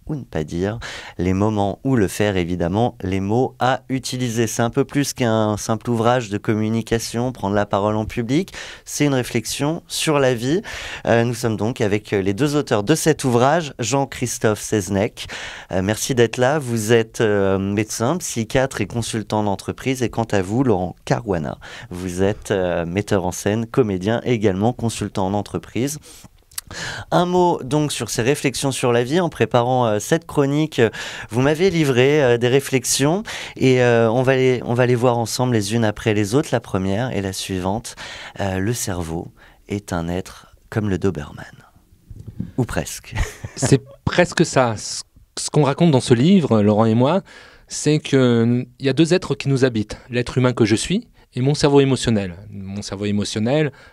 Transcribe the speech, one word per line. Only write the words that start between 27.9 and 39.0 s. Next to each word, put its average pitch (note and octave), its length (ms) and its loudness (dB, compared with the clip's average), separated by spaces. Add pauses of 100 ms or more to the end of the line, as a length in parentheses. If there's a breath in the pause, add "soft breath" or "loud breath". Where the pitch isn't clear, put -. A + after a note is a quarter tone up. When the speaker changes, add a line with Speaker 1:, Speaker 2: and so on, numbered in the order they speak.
Speaker 1:
sur - 180 -6
ces - 120 -2
réflexions C#3 500 0
sur B2+ 180 0
la A#2+ 140 4
vie. D3 160 0
En E3+ 80 0
préparant, B2 580 2
euh, G#2 140 2
cette E3 260 -2
chronique, C#3+ 540 0
euh, A2 100 4 (400 loud breath)
vous A2+ 100 0
m'avez D#3 300 2
livré, C#3+ 500 4
euh, A#2+ 180 4
des A#2+ 100 2
réflexions C#3 760 0 (320 loud breath)
et, B2+ 280 4
euh, A#2 280 4
on B2+ 140 2
va C3 100 4
les, B2+ 300 2
on A#2 100 -2
va B2 120 4
les B2 100 4
voir A#2+ 200 2
ensemble A#2+ 380 0
les G#2 220 0
unes A#2 80 2
après G#2+ 280 0
les G#2 220 0
autres. C#3+ 160 0
La B2 80 2
première G2 580 -2
est G2 60 -2
la F#2+ 100 -4
suivante. F#2+ 600 -4 (460 loud breath)
Euh, F#2+ 180 -2
le G2 140 0
cerveau F2 560 -6 (400 soft breath)